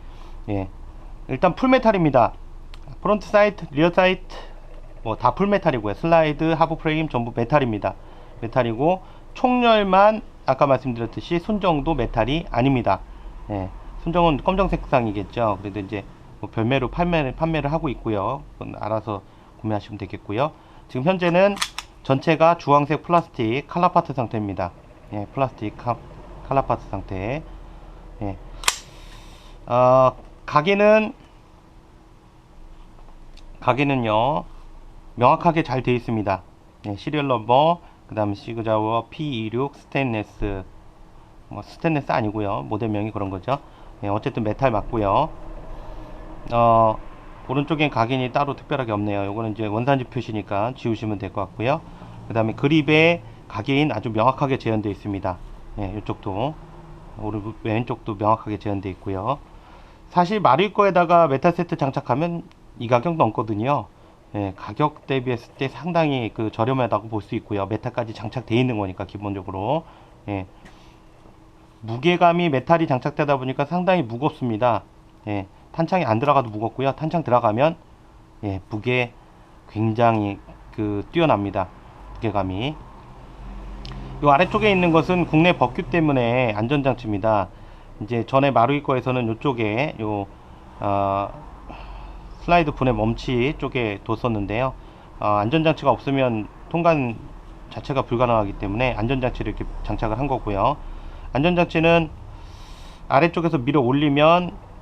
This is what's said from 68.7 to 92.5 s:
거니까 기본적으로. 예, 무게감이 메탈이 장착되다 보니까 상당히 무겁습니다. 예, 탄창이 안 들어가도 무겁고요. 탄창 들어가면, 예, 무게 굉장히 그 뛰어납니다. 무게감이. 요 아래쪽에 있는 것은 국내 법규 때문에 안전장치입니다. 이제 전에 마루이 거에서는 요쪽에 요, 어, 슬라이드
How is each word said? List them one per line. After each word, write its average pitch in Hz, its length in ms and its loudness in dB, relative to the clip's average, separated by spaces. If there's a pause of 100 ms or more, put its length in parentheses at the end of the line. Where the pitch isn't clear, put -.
거니까 95 280 -4
기본적으로. 101 800 -6 (420)
예, 98 200 -6 (1300)
무게감이 170 680 4
메탈이 160 380 2
장착되다 143 500 0
보니까 131 280 -2
상당히 180 380 2
무겁습니다. 117 800 0 (440)
예, 101 200 -4 (240)
탄창이 165 320 0
안 110 160 2
들어가도 139 300 4
무겁고요. 113 440 -2
탄창 160 300 -4
들어가면, 120 540 4 (640)
예, 95 260 -4
무게 120 440 -2 (560)
굉장히 110 720 2 (340)
그 104 400 -4
뛰어납니다. 104 560 2 (460)
무게감이. 101 600 -2 (1500)
요 147 60 8
아래쪽에 185 400 6
있는 180 220 4
것은 165 340 4
국내 170 320 6
법규 135 260 0
때문에 127 680 2
안전장치입니다. 110 920 0 (540)
이제 113 240 -2
전에 139 240 2
마루이 127 320 2
거에서는 127 460 0
요쪽에 117 720 -2
요, 104 240 -4 (540)
어, 101 500 -2 (1120)
슬라이드 165 320 4